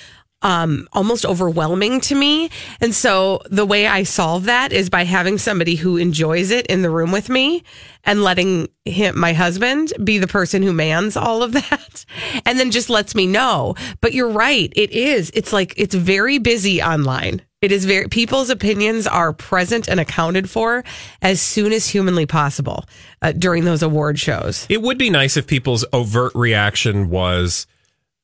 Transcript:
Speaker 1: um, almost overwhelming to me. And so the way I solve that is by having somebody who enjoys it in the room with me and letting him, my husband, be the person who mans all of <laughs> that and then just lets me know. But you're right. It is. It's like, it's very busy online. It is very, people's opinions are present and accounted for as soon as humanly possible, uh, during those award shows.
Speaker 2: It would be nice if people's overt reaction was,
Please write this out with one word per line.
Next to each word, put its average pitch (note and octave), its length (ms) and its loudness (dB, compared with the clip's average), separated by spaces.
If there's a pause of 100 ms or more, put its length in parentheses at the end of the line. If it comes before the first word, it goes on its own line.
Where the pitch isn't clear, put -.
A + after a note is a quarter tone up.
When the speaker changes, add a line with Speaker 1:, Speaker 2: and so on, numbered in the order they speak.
(420)
Speaker 1:
um, E3 500 0
almost A3 340 0
overwhelming F3+ 760 0
to - 140 -2
me. D4+ 340 2 (320)
And A#3 120 0
so F#3+ 560 2
the G3+ 160 0
way G#3 220 2
I G3 160 2
solve F3 400 0
that B3 300 0
is F#3+ 160 0
by F3+ 160 2
having F#3 320 0
somebody F3 380 0
who E3+ 200 0
enjoys E3+ 560 0
it A#3 160 -2
in F#3 140 0
the F3 80 2
room E3 240 0
with G3+ 160 -2
me C#4 340 0 (400)
and G#3 220 2
letting F3+ 420 2 (160)
him, F#3 340 0
my E3+ 140 2
husband, A#3 600 0 (100)
be G#3 140 2
the F#3 100 0
person F#3+ 340 0
who F#3+ 120 2
mans D#3+ 420 0
all A3+ 280 0
of A#3 100 -4
<laughs> C4+ 160 0
that - 360 -6 (400)
and B3 140 2
then B3+ 120 2
just A#3 180 -2
lets G#3 260 0
me G3 100 2
know. F#3+ 500 0 (260)
But A#3 120 2
you're B3 160 0
right. A3 460 0
It G#3 160 2
is. A#3+ 420 0
It's A3 200 -2
like, F#3+ 240 0
it's G3 180 -2
very G3 440 2
busy G#3 420 0
online. C#3 600 -2 (200)
It G3 100 2
is G3 140 0
very, F#3+ 240 0
people's A#3 400 0
opinions G#3+ 580 0
are E3 240 0
present F#3 560 -2
and F#3 140 0
accounted F3 480 -2
for A#3 340 0 (380)
as F#3+ 200 2
soon G#3+ 300 0
as A3 160 0
humanly F3+ 380 2
possible, C#3+ 580 -2 (380)
uh, D#3+ 100 0
during E3+ 320 0
those E3 180 2
award D3+ 380 0
shows. - 480 -4
Speaker 2:
It A3 140 0
would B3 160 -2
be B3+ 120 0
nice C#3 280 2
if C3+ 100 -2
people's B2 460 0
overt A#2+ 420 0
reaction G#2 760 2
was, F2+ 560 0 (580)